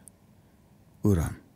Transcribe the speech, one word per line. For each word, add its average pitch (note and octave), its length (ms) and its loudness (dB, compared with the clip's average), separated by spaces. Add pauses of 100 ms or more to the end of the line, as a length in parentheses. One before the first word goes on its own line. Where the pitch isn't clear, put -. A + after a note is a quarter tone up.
(1000)
„Uram, F#2 360 0 (180)